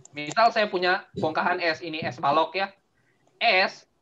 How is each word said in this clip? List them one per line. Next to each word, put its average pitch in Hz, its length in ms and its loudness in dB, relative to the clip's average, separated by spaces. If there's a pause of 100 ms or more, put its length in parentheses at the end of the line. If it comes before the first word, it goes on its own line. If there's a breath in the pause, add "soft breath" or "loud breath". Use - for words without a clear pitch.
(120)
Misal 151 380 2
saya 220 160 2
punya 185 480 0
bongkahan 165 480 -2
es, 165 180 -2
ini 160 220 -10
es 156 160 -8
balok 160 400 0
ya. 196 100 -2 (720)
Es, 202 480 0 (140)